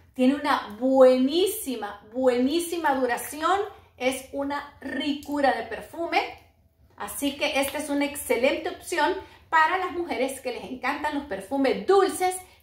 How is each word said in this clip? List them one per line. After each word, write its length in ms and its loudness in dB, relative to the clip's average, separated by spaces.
Tiene 220 4
una 440 -2
buenísima, 1300 4
buenísima 840 0
duración. 640 -2
Es 340 -4
una 480 -6
ricura 720 -2
de 120 -4
perfume. 580 -4
Así 400 -4
que 240 -2
esta 180 -2
es 120 -6
una 160 0
excelente 640 0
opción 460 -2
para 300 4
las 120 -4
mujeres 480 -4
que 140 -8
les 100 -10
encantan 520 -4
los 100 -4
perfumes 600 -2
dulces, 520 4